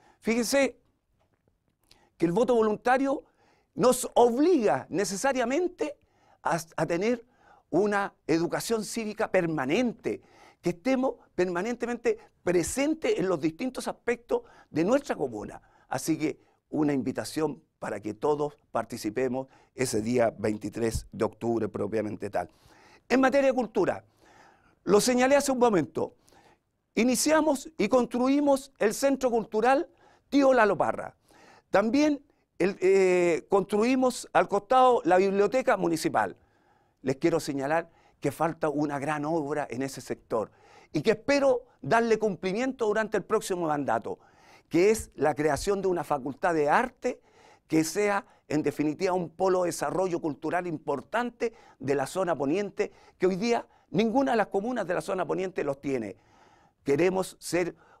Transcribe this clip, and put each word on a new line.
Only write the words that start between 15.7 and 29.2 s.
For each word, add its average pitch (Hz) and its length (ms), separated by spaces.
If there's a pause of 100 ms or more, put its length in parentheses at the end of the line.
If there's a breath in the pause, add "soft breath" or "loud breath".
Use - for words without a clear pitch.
Así 156 280
que 143 220 (320 soft breath)
una 147 220
invitación 135 680 (160)
para 107 220
que 107 140
todos 143 420 (160)
participemos 123 760 (260 soft breath)
ese 123 260
día 117 360
veintitrés 107 760
de 104 120
octubre 110 440
propiamente 104 640
tal. 90 180 (600 soft breath)
En 254 120
materia 269 300
de 254 40
cultura, 180 500 (800 soft breath)
lo 202 160
señalé 254 360
hace 277 160
un 254 60
momento, 185 560 (800 soft breath)
iniciamos 302 840
y 208 120
construimos 269 880
el 214 160
Centro 262 360